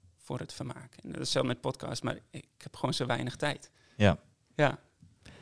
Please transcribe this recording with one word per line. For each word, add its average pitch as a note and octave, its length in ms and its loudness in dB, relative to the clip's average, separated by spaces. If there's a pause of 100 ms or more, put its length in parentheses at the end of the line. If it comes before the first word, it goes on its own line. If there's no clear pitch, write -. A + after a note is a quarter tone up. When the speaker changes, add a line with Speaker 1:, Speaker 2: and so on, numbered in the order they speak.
(180)
Speaker 1:
voor B2+ 220 -6
het - 140 -10
vermaak. - 420 -10
En - 140 -20
dat - 40 -8
is - 60 -6
hetzelfde C3 320 2
met B2 100 -4
podcasts, - 400 -4
maar - 160 -2 (140)
ik - 140 -14 (120)
heb - 180 -16
gewoon - 180 0
zo C3 120 0
weinig B2 300 0
tijd. - 360 -6 (260)
Speaker 2:
Ja. G2+ 200 8 (380)
Speaker 1:
Ja. D3 240 4 (640)